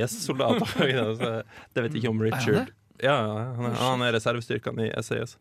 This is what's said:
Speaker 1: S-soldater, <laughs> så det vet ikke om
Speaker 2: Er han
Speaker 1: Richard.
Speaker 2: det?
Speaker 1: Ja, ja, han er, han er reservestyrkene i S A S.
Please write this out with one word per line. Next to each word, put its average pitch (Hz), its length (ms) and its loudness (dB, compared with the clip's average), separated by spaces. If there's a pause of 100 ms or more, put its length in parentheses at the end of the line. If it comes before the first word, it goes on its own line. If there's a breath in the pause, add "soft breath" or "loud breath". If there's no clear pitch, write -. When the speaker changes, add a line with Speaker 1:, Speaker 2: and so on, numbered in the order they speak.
Speaker 1:
S-soldater, 156 640 0
<laughs> 120 500 0
så 120 140 -2 (420 loud breath)
det 123 140 0
vet 151 100 -4
ikke 113 140 0
om 110 100 0
Speaker 2:
Er 110 80 4
han 131 80 -2
Speaker 1:
Richard. 143 300 2
Speaker 2:
det? - 80 -20 (260)
Speaker 1:
Ja, 139 140 4
ja, 107 240 0 (160)
han 120 160 -4
er, - 20 -2
han 123 280 2
er 120 100 2
reservestyrkene 117 760 -2
i - 140 -2
S - 100 -10
A 117 140 -2
S. - 160 -12